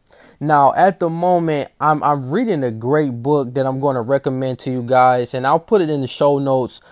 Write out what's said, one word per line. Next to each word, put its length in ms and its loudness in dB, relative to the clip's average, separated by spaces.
Now, 340 4
at 240 2
the 100 0
moment, 640 0
I'm, 220 2
I'm 260 0
reading 360 -2
a 80 -2
great 500 -2
book 320 0
that 100 -2
I'm 140 -4
gonna 240 -2
recommend 580 -4
to 120 -6
you 100 -4
guys, 520 2
and 120 -4
I'll 140 2
put 200 0
it 80 0
in 120 -2
the 80 -4
show 320 0
notes 400 -2